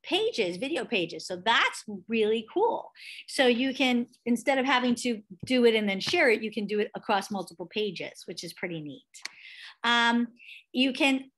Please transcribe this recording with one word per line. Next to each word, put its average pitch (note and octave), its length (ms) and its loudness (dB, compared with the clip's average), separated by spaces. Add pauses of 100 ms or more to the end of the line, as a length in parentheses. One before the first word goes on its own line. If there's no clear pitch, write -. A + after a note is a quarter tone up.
pages, A#3+ 540 -2
video C4+ 260 -4
pages. E3 440 -4
So F#3 180 -6
that's C4+ 380 2 (240)
really A3 440 0
cool. - 380 0 (380)
So C4+ 180 2
you B3 260 2
can, B3 360 0 (180)
instead A#3+ 320 0
of B3+ 80 0
having B3 300 2
to A#3 260 -4 (240)
do B3 200 4
it A3 100 8
and G#3+ 120 0
then F#3+ 120 -2
share D#4+ 320 2
it, A3+ 100 2
you A3 100 -6
can G#3+ 140 -4
do G#3 140 -2
it G#3 160 -2
across G3 340 -2
multiple F3 420 -8
pages, F#3+ 540 -6
which F3+ 180 -12
is E3+ 100 -12
pretty E3+ 280 -8
neat. C#3+ 220 -14 (800)
Um, A#3 460 4 (440)
you B3+ 180 2
can C4+ 340 2 (120)